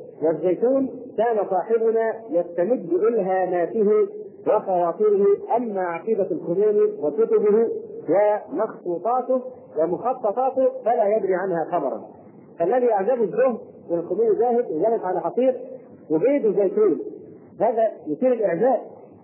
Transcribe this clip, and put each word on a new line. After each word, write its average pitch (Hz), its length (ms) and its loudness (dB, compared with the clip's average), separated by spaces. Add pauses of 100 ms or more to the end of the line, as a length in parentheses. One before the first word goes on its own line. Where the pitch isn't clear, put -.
(240)
والزيتون 220 680 0 (280)
كان 220 200 0 (120)
صاحبنا 220 640 0 (160)
يستمد 175 640 -2
إلهاماته 190 1120 2 (400)
وخواطره، 196 800 2 (320)
أما 214 240 -4
عقيدة 185 500 0
الخميني 202 500 2 (180)
وكتبه 214 680 4 (420)
ومخطوطاته 208 1300 0 (380)
ومخططاته 247 920 0 (160)
فلا 220 320 2
يدري 190 180 0
عنها 175 360 -2
خبرا. 131 300 -2 (580)
فالذي 233 340 2
أعجبه 226 300 0
الزهد 220 340 0 (320)
والخميني 175 460 0
زاهد 240 360 0
وجلس 214 320 0
على 185 180 -4
حصير 247 380 0 (520)
وبيض 196 340 2
الزيتون، 196 540 2 (640)
هذا 226 300 2 (160)
يثير 247 260 0
الإعجاب. 214 480 0 (420)